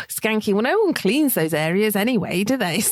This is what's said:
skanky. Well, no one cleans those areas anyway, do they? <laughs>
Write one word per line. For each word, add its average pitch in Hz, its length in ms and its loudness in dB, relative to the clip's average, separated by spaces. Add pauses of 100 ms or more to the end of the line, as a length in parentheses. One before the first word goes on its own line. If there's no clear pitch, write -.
skanky. 214 460 -2
Well, 208 100 2
no 302 160 0
one 381 140 2
cleans 262 400 2
those 160 200 0
areas 180 420 0
anyway, 202 480 0
do 254 140 0
they? 180 220 -2
<laughs> 220 120 0